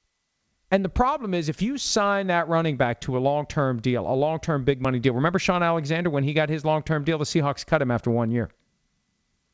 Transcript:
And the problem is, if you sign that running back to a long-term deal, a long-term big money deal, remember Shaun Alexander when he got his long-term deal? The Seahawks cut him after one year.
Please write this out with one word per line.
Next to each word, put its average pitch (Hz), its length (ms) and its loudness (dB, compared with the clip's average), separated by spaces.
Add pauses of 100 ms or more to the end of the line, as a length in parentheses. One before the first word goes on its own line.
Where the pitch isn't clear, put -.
(720)
And 196 140 2
the 180 40 -4
problem 247 440 0
is, 165 160 -2
if 156 140 -4
you 262 160 -2
sign 202 480 0
that 170 200 0
running 165 300 0
back 123 240 0
to 127 160 -4
a - 20 0
long-term 139 600 0
deal, 113 260 0
a 113 60 0
long-term 147 520 0
big 135 140 2
money 127 200 0
deal, 120 160 2
remember 165 240 2
Shaun 180 240 0
Alexander 165 480 0
when 143 120 0
he 147 100 0
got 151 140 2
his 151 160 -4
long-term 156 420 0
deal? 160 120 2
The 147 80 -2
Seahawks 143 400 0
cut 156 160 2
him 127 80 0
after 117 220 0
one 117 180 0
year. 113 220 -2 (1040)